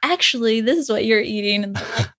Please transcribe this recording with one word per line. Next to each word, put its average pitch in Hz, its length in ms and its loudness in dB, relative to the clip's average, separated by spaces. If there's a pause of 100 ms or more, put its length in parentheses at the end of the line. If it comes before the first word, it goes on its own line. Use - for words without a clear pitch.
"Actually, 233 560 2
this 254 180 2
is 285 120 -4
what 214 160 0
you're 220 160 4
eating." 208 420 -2
And 202 100 -8
they're - 220 -6
like, - 220 -2